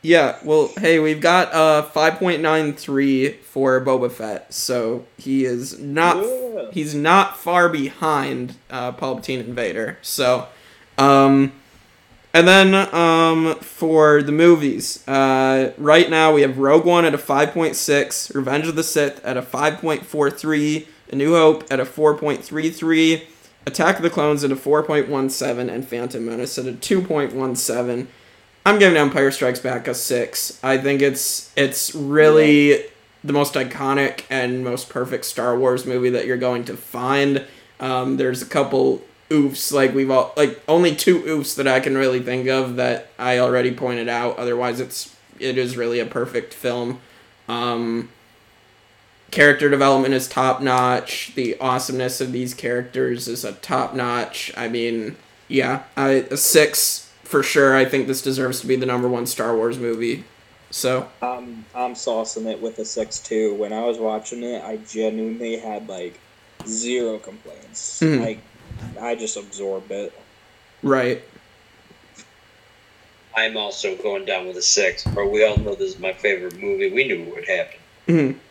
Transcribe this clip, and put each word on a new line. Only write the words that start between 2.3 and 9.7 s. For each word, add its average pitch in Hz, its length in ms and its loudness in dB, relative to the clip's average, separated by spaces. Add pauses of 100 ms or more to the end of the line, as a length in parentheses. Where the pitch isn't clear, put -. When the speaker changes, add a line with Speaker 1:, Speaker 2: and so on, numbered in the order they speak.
Speaker 1:
nine 151 320 0
three 139 560 0
for 131 540 0
Boba 127 280 0
Fett, 110 420 -10
so 120 520 -4 (120)
he 135 280 -2
is 123 340 -6
not 160 380 2
f-, 196 80 -2
Speaker 2:
Yeah. 240 460 -6
Speaker 1:
he's 151 220 -6
not 165 440 2
far 175 320 2
behind, 139 840 -4 (140)
uh, 123 220 -8
Palpatine 127 480 -6
and 120 160 -10
Vader, 107 460 -6